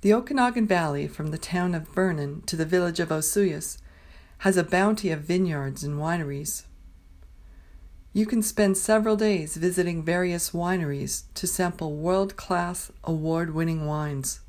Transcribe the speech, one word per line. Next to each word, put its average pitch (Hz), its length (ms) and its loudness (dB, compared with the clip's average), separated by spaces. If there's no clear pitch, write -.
The 202 120 6
Okanagan 247 520 2
Valley, 156 420 2
from 156 200 -6
the 156 100 -4
town 180 380 0
of 156 140 -6
Vernon 160 540 0
to - 120 -6
the 160 100 0
village 175 360 2
of 165 80 -2
Osoyoos, 160 680 0
has 190 160 4
a 180 80 4
bounty 196 480 2
of 156 80 -2
vineyards 151 640 -2
and 147 160 -4
wineries. 151 640 -4
You 214 120 2
can 220 160 0
spend 202 360 2
several 220 400 4
days 190 400 0
visiting 175 440 0
various 175 500 0
wineries 165 720 -2
to - 100 -6
sample 175 520 -2
world-class, 180 920 -2
award-winning 160 840 0
wines. 147 640 -4